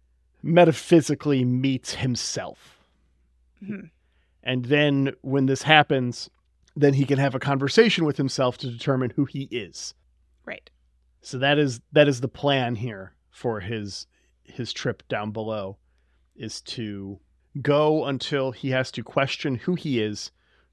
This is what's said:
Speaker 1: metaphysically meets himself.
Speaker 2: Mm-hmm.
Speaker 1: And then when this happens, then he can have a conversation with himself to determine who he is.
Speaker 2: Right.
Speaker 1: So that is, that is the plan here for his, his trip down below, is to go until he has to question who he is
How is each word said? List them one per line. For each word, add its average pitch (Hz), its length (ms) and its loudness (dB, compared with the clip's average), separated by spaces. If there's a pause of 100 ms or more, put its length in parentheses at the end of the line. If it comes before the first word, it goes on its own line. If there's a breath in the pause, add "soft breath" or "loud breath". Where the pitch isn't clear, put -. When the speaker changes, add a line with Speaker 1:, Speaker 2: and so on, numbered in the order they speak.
(440)
Speaker 1:
metaphysically 151 1000 4
meets 127 500 0
himself. - 840 -6 (840)
Speaker 2:
Mm-hmm. 190 240 -12 (560)
Speaker 1:
And 127 220 -4
then 143 560 2
when 135 240 2
this 131 180 0
happens, 143 680 2 (460)
then 143 180 4
he 135 120 2
can 135 140 2
have 139 160 0
a 131 40 -4
conversation 143 680 4
with 147 120 -2
himself 131 420 0
to 131 100 -8
determine 127 460 -2
who 143 100 0
he 135 260 -10
is. - 420 -10 (520)
Speaker 2:
Right. - 240 -16 (520)
Speaker 1:
So - 180 -12
that 143 180 4
is, 135 240 0 (100)
that 147 160 4
is 127 140 -2
the 135 60 -4
plan 127 480 -2
here 101 380 -12 (160)
for 113 300 -6
his, 104 480 -8 (360)
his - 280 -12
trip - 360 -6
down 107 240 -6
below, 107 460 -6 (580)
is - 260 -12
to 101 580 -10 (420)
go 151 440 2
until 135 460 -2
he 131 180 -6
has 131 220 0
to 117 120 -8
question 139 520 -2
who 180 200 -2
he 131 240 -2
is 107 320 -4 (420)